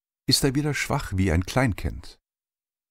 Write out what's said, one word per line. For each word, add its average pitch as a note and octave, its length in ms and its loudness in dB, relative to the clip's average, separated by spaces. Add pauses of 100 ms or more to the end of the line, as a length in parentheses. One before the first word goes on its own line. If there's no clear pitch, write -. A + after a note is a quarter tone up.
(260)
ist - 180 2
er C3+ 100 2
wieder D3 180 0
schwach - 440 -4
wie F#2 160 4
ein E2 120 2
Kleinkind. - 720 -2 (720)